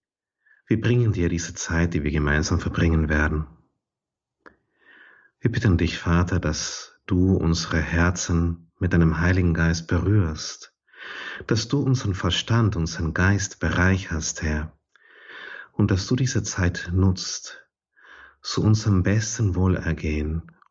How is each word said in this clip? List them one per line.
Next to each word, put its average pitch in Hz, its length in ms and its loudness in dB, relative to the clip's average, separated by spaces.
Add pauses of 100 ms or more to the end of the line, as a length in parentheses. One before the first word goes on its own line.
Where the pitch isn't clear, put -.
(680)
wir 110 120 2
bringen 117 320 2
dir 85 160 0
diese 85 280 -4
Zeit, 85 400 -2
die 76 80 0
wir 76 80 0
gemeinsam 76 480 0
verbringen 82 500 0
werden. 76 380 0 (1900)
Wir 113 120 2
bitten 101 260 2
dich, 85 200 0
Vater, 87 420 0
dass - 640 -6
du 92 300 4
unsere 82 440 0
Herzen 85 1000 0
mit 90 140 0
deinem 80 260 4
Heiligen 87 340 2
Geist 82 340 0
berührst, 87 880 -2 (720)
dass 110 220 0
du 143 140 0
unseren 123 340 0
Verstand, 104 600 0
unseren 82 380 -4
Geist 92 460 0
bereicherst, 87 800 0
Herr, 78 360 -4 (920)
und 104 200 0
dass 92 160 0
du 131 80 0
diese 127 260 0
Zeit 87 520 -4
nutzt, - 760 -2 (720)
zu - 220 -4
unserem 104 400 4
besten 104 520 0
Wohlergehen, 80 960 -2 (200)